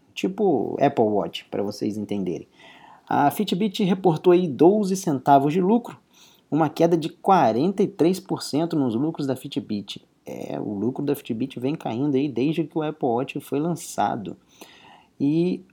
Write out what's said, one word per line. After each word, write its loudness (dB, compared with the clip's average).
tipo 0
Apple 4
Watch, -2
pra -4
vocês -4
entenderem. -6
A 2
Fitbit -2
reportou 2
aí 4
doze 4
centavos 4
de 2
lucro, 2
uma 2
queda 2
de -2
quarenta 2
e 2
três 0
por -6
cento -2
nos 0
lucros -2
da -2
Fitbit. -8
É, -10
o -6
lucro -4
da 0
Fitbit -6
vem -4
caindo -4
aí 2
desde -2
que -6
o -2
Apple -4
Watch -2
foi -6
lançado. -4
E 0